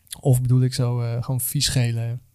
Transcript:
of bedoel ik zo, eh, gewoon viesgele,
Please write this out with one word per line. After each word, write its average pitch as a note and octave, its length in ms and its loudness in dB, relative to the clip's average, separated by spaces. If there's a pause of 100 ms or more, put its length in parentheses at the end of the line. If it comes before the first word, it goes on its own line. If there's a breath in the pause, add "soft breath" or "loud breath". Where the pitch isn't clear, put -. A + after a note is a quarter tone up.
(200)
of B2+ 220 4
bedoel B2+ 200 4
ik B2+ 120 2
zo, B2 280 -2
eh, A#2 220 -4
gewoon B2+ 180 -4
viesgele, A#2 800 -2 (160)